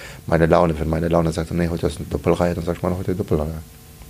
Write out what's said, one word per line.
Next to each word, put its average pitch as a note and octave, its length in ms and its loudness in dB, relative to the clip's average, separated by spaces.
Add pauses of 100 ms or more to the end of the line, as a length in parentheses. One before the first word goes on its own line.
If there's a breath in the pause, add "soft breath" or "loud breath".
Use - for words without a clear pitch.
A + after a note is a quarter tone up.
(280 loud breath)
meine E2 180 4
Laune. E2+ 320 6
Wenn D#2 100 -2
meine D#2+ 200 0
Laune E2 240 2
sagt, E2 180 -4
„Nee, E2+ 200 0
heute F2 180 -2
ist E2 100 -8
eine D#2 80 -8
Doppelreihe“, F2 480 0
dann E2+ 100 -6
sag E2+ 120 -2
ich - 80 -14
mal, F2+ 120 -2
„Heute F#2 200 -4
Doppelreihe.“ D#2+ 460 -2 (480)